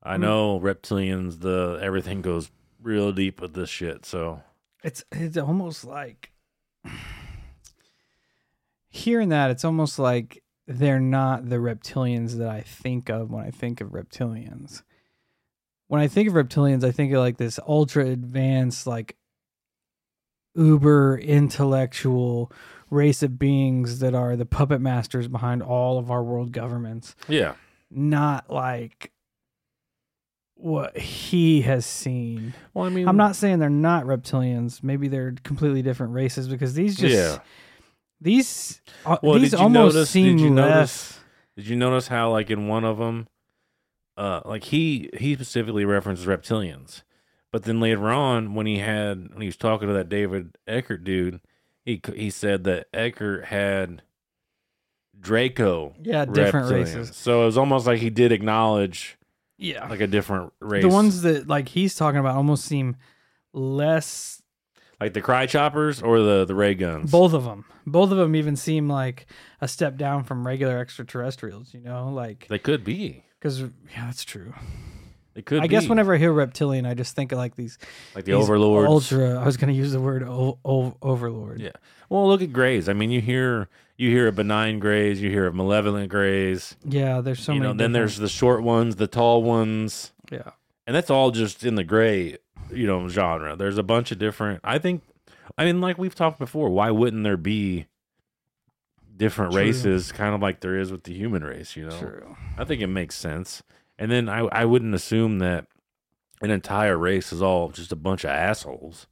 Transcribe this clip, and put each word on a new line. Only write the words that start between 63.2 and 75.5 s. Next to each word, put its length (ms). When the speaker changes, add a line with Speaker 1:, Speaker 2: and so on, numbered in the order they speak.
Speaker 2:
less 880
Speaker 1:
Like 120
the 80
Cry 260
Choppers 560
or 180
the, 240
the 100
ray 200
guns? 360
Speaker 2:
Both 240
of 120
'em. 180
Both 260
of 60
'em 180
even 200
seem 320
like 380
a 80
step 280
down 280
from 220
regular 320
extraterrestrials, 960
you 60
know? 300
Like, 380
Speaker 1:
They 120
could 240
be. 400
Speaker 2:
'cause, 200
yeah, 460
that's 180
true. 300
Speaker 1:
They 80
could 200